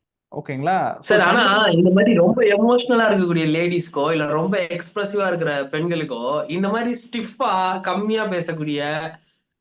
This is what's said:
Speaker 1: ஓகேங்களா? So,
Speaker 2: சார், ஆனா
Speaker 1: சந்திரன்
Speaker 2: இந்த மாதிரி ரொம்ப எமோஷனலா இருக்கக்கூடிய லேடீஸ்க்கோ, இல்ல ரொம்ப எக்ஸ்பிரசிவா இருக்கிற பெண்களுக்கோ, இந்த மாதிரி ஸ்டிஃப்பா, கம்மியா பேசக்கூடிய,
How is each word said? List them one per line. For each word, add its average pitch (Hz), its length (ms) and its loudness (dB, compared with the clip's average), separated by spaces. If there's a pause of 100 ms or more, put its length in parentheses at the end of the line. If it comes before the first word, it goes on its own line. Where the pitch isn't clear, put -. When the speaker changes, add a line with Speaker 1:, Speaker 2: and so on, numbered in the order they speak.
(360)
Speaker 1:
ஓகேங்களா? 147 640 -4
So, 214 200 2
Speaker 2:
சார், - 20 4
ஆனா 196 220 4
Speaker 1:
சந்திரன் 202 300 2
Speaker 2:
இந்த 180 180 4
மாதிரி 214 240 4
ரொம்ப 202 280 4
எமோஷனலா 226 680 4
இருக்கக்கூடிய 170 340 2
லேடீஸ்க்கோ, 160 640 0
இல்ல 156 160 0
ரொம்ப 170 320 -2
எக்ஸ்பிரசிவா 196 680 -4
இருக்கிற 156 360 -2
பெண்களுக்கோ, 147 880 -4
இந்த 180 180 -2
மாதிரி 233 320 -2
ஸ்டிஃப்பா, 190 800 -4
கம்மியா 214 440 -2
பேசக்கூடிய, 156 800 -4 (560)